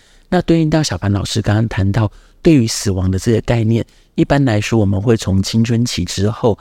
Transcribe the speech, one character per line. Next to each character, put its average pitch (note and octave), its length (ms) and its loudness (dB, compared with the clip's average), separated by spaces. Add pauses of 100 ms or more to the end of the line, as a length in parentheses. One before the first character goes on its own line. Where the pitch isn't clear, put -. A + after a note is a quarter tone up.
(280)
那 F3+ 140 0
对 E3 180 2
应 D#3 80 0
到 D#3 140 2
小 G2 160 -4
凡 G2+ 120 -2
老 G2 140 0
师 - 160 -4
刚 G#2 140 0
刚 A2+ 120 0
谈 G2 240 -2
到 G#2+ 220 0 (300)
对 E3+ 120 6
于 B2 120 4
死 - 240 -4
亡 F#2+ 200 0
的 F#2+ 80 -2
这 A#2+ 140 -2
个 A2 80 2
概 A#2 240 -2
念， A2+ 180 0 (340)
一 E3 80 2
般 C#3+ 200 2
来 G#2+ 160 0
说 A2+ 180 0
我 G#2+ 60 2
们 G2 160 0
会 A2+ 160 2
从 F#2+ 260 0
青 A2+ 220 0
春 A#2 180 0
期 F#2 220 -4
之 F#2+ 240 -4
后 A2 320 -2